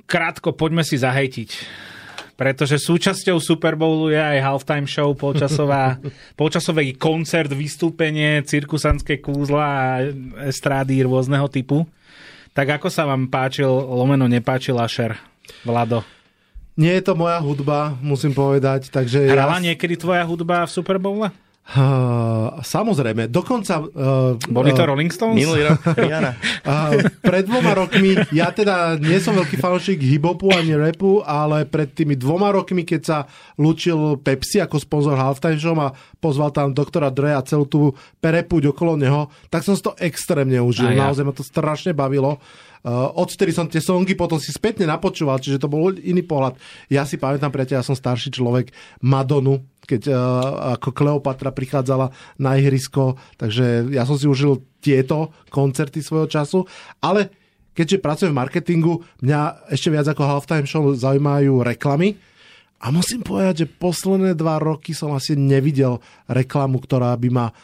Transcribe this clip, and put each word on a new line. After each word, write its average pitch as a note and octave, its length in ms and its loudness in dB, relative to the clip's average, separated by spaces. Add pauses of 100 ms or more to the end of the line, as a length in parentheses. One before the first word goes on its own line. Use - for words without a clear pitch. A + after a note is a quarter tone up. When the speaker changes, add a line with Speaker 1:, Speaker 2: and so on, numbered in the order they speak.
Speaker 1:
krátko, E3 460 -2
poďme D#3+ 300 -2
si D3+ 140 -2
zahejtiť. C3 540 -2 (840)
Pretože C3+ 460 0
súčasťou F#3 580 0
Super D#3+ 380 0
Bowlu D#3+ 320 0
je D3+ 100 2
aj D3 240 2
halftime C#3 460 -2
show, D3 240 0
polčasová, C#3 880 0 (140)
Speaker 2:
<laughs> - 260 -16
Speaker 1:
polčasový D3+ 560 0
koncert, D#3+ 560 0
vystúpenie, D3+ 920 0
cirkusantské D3 800 0
kúzla C#3+ 480 -2
a C#3 200 -2 (540)
estrády C3+ 640 0
rôzneho C3 440 2
typu. C#3 360 0 (680)
Tak C#3+ 280 -2
ako F#3 80 -4
sa E3+ 160 -2
vám C3 240 0
páčil, C3 400 -2
lomeno C3 580 2
nepáčil B2 540 0
Usher, A2+ 400 -4 (420)
Vlado? A#2 380 0 (760)
Speaker 2:
Nie E3 220 4
je F#3 80 0
to F#3+ 100 2
moja E3+ 300 0
hudba, C#3+ 560 -2
musím C#3+ 320 -2
povedať, C3+ 560 2
takže C3+ 400 2
Speaker 1:
Hrala C#3 320 4
Speaker 2:
ja - 20 -4
s- F3+ 60 -2
Speaker 1:
niekedy E3+ 320 -2
tvoja F3 240 0
hudba E3+ 400 -2
v E3 80 -6
Super F#3 240 -2
Bowle? G3 320 -2 (420)
Speaker 2:
Há, C3+ 160 4 (720)
samozrejme, C3 720 -2
dokonca, F#3 480 -2
eh, C3 720 0
Speaker 1:
Boli C3 240 4
to F3 80 4
Speaker 2:
eh, D#3+ 80 4
Speaker 1:
Rolling D3 220 0
Stones? A3 260 0
Speaker 3:
Minulý D3+ 320 2
rok, D#3+ 80 6 (140)
Speaker 1:
<laughs> F#3+ 100 0
Speaker 3:
Rihanna. D#3 320 0 (300)
Speaker 2:
a C#3 100 0 (460)
pred F#3+ 260 2
dvoma A3 320 2
rokmi, F#3+ 400 2 (140)
ja E3 180 2
teda F3+ 480 0
nie D#3+ 220 2
som G3 180 0
veľký D#3 180 -2
fanúšik F3+ 460 0
hip-hopu D#3+ 480 2
ani E3+ 240 2
rapu, E3 480 2
ale D3+ 420 0
pred D3+ 240 -2
tými D3 280 -2
dvoma D#3+ 340 0
rokmi, F#3 320 0
keď D#3+ 220 -2
sa D#3+ 140 -2 (360)
lúčil D#3+ 400 2 (240)
Pepsi C3+ 400 -2
ako D#3 240 0
sponzor D3 320 0
halftime C#3 480 0
show E3 160 0
a C#3 160 -2 (240)
pozval D3 320 0
tam C#3+ 240 -2
doktora D3 360 0
Dre C#3 280 0
a C3+ 40 -2
celú D3 280 0
tú D3+ 120 2 (360)
perepúť E3 560 2
okolo E3 220 0
neho, C#3+ 260 2 (240)
tak E3+ 160 -4
som G3 160 0
si - 60 -6
to G3+ 120 -4
extrémne C#3 600 0
užil. A#2+ 320 2
Speaker 1:
A B2 60 2
ja. C3+ 100 2
Speaker 2:
Naozaj C#3 160 0
ma C#3 120 -2
to C#3 100 -10
strašne D#3 500 -2
bavilo. C#3 480 0 (380)
Eh, - 100 -10 (240)
odtedy E3+ 380 0
som E3 160 -2
tie E3 100 -2
songy F#3 380 0
potom E3 260 -2
si - 80 -10
spätne F#3+ 400 -2
napočúval, D#3+ 480 -2
čiže C#3 220 -2
to D3 80 -4
bol D#3 260 0
iný F3+ 300 -2
pohľad. C3+ 340 -2 (300)
Ja C#3 160 2
si C#3 100 -8
pamätám, C#3 380 -2
priateľ, C3+ 240 -2
ja B2 100 0
som C#3+ 80 -2
starší B2 380 -4
človek, B2 400 -2 (300)
Madonu, C3+ 580 2 (220)
keď, A#2 240 -2
eh, C#3 100 0 (640)
ako - 160 -6
Kleopatra C#3 560 0
prichádzala C3 560 -2 (300)
na C3+ 180 0
ihrisko, C3+ 640 2 (160)
takže A#2+ 560 0
ja B2 160 0
som D3 80 0
si C3+ 80 -4
užil C#3 400 2 (140)
tieto C#3 500 2 (220)
koncerty C#3 500 -2
svojho D#3 320 -2
času, D#3 320 0 (340)
ale F#3+ 380 0 (380)
keďže E3+ 260 0
pracujem D#3 320 0
v C3+ 80 0
marketingu, E3 540 0 (260)
mňa C#3+ 200 0 (280)
ešte D3 220 -2
viac D3+ 180 0
ako D3+ 160 0
halftime C#3+ 400 -2
show D3 240 0
zaujímajú C#3 800 2
reklamy D3 500 0 (600)
a B2+ 180 -2
musím A3 240 -2
povedať, F#3+ 400 0
že D#3 140 -2
posledné F#3 600 0
dva D#3+ 220 0
roky D#3 380 -2
som D3 180 -6
asi C#3+ 240 -2
nevidel C3+ 640 2 (260)
reklamu, C3 540 0
ktorá B2 340 0
by A#2+ 140 0
ma A#2+ 240 0 (120)